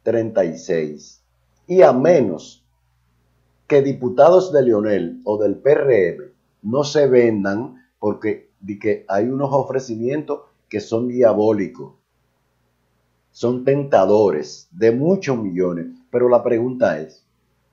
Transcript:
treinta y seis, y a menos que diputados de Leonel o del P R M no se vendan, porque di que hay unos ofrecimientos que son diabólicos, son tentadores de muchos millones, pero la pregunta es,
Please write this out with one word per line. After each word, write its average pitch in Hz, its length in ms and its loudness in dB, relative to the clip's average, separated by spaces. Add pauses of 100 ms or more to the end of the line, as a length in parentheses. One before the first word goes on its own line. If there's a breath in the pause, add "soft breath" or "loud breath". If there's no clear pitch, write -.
treinta 110 420 -2
y 80 140 -8
seis, 76 640 -8 (440)
y 180 160 4
a 147 100 6
menos 127 720 0 (1040)
que 147 160 4
diputados 139 680 2
de 143 100 4
Leonel 104 640 0
o 104 160 -4
del 101 160 0
P 135 160 2
R 127 420 2
M - 100 -16 (380)
no 123 220 -2
se 143 220 0
vendan, 113 680 0 (220 loud breath)
porque 104 520 -6 (100)
di 101 180 -12
que 104 300 -4
hay 104 200 -2
unos 135 240 -4
ofrecimientos 131 880 -4 (280)
que 104 120 -6
son 117 280 -4
diabólicos, 107 840 0 (1400)
son 127 320 -4
tentadores 107 1080 0
de 107 180 2
muchos 139 480 -2
millones, 90 480 -4 (240)
pero 123 180 0
la 120 140 4
pregunta 120 560 0
es, 78 260 -16 (480)